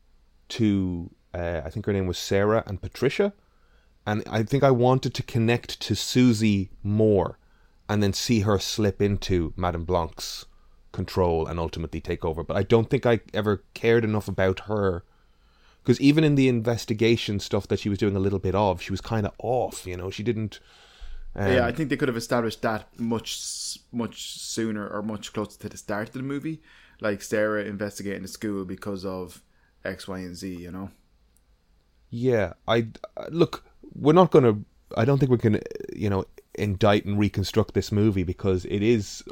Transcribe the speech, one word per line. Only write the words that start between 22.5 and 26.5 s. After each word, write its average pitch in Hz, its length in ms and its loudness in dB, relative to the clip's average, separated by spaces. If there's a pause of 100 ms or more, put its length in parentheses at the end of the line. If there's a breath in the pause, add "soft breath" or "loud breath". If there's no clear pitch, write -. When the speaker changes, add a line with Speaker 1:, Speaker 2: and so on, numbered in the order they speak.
Speaker 2:
that 110 380 -6
much 117 380 -4
s-, - 420 -10 (120)
much - 480 -8
sooner 107 480 -6
or 104 140 -6
much 107 320 -10
closer 107 260 -6
to 104 100 -12
the - 80 -16
start 110 320 -6
of - 40 -20
the 127 80 -10
movie. 143 400 -6 (380 soft breath)